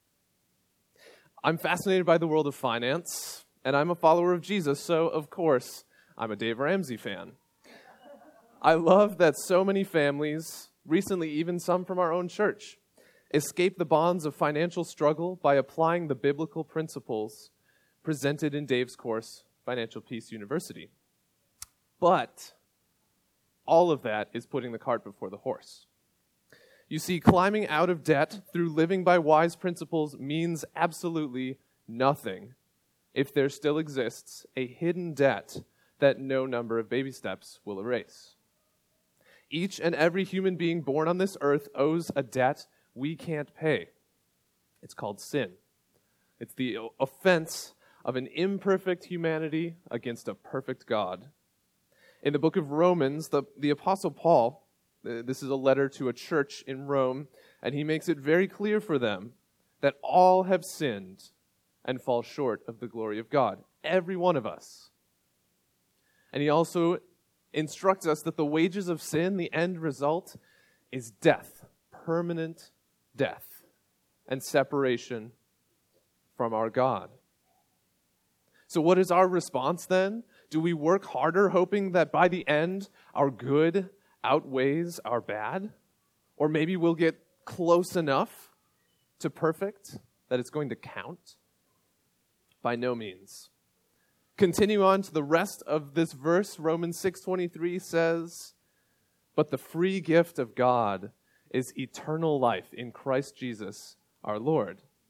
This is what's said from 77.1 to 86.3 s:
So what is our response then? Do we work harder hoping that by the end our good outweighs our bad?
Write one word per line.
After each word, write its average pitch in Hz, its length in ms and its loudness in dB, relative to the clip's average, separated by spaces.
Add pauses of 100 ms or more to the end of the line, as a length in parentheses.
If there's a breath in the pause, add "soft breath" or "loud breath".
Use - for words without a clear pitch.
So 165 120 0
what 175 180 6
is 185 120 2
our 180 160 8
response 170 600 -2
then? 196 360 0 (260 soft breath)
Do 156 120 0
we 170 120 0
work 165 340 2
harder 165 420 2
hoping 190 440 2
that 165 200 2
by 170 160 6
the 175 180 -2
end 175 420 0 (260 soft breath)
our 139 160 2
good 160 600 0 (320 soft breath)
outweighs 139 800 0
our 113 160 -2
bad? 117 520 -6 (640)